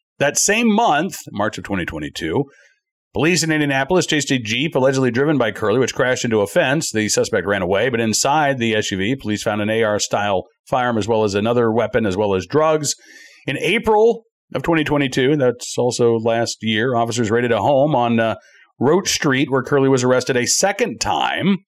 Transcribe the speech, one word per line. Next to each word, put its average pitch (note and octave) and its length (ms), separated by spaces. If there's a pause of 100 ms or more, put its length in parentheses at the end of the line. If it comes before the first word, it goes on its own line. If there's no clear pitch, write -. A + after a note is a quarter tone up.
(180)
That C#3+ 200
same A3 360
month, D#3+ 440 (140)
March G#2+ 260
of - 80
twenty F#2 200
twenty-two, E2 600 (680)
police D#3+ 300
in D#3+ 80
Indianapolis C#3+ 540
chased D3 260
a C3+ 80
Jeep A#2+ 360
allegedly C3 360
driven C#3 260
by A2+ 140
Curley, G#2+ 280
which A#2 160
crashed B2+ 280
into A2 160
a G2 80
fence. D#3 440
The G#2+ 180
suspect G#2+ 380
ran G2+ 140
away, G2 280
but A#2 100
inside C#3 600
the A2+ 160
S G#2+ 160
U G2 60
V, G#2 180
police G#2+ 280
found G#2+ 180
an G#2 80
A A2+ 140
R G#2 160
style G#2 480 (200)
firearm B2 300
as G2+ 100
well A2 180
as G2 100
another A#2 340
weapon A2 360
as F#2+ 100
well G2+ 180
as F#2 120
drugs. D#3 500 (520)
In C3+ 100
April A3 680 (280)
of C3 80
twenty D#3+ 220
twenty-two, C#3+ 540
that's B2 400
also A#2+ 400
last A#2 440
year, A2 340
officers A#2 360
raided A#2+ 200
a A2 80
home C#3 360
on, A#2+ 240
uh, A2 160 (440)
Roach E3+ 300
Street C3+ 400
where B2+ 140
Curley C3+ 260
was C3 140
arrested B2+ 340
a A#2+ 80
second G3 540
time G2+ 580 (100)